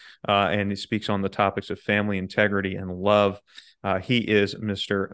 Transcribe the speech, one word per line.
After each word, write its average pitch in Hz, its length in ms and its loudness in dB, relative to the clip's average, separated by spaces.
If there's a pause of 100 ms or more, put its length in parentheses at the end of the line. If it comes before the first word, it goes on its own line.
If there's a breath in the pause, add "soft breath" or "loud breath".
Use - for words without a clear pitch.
(280 loud breath)
uh, 101 240 4
and 101 200 0
he 98 40 -4
speaks - 340 -4
on 101 120 0
the 98 80 -2
topics 98 400 0
of 95 100 -8
family 104 380 0
integrity 101 380 0
and 95 340 -4
love. 98 520 2 (420 loud breath)
Uh, 95 160 0
he 120 200 0
is 101 380 2
Mister 101 560 -4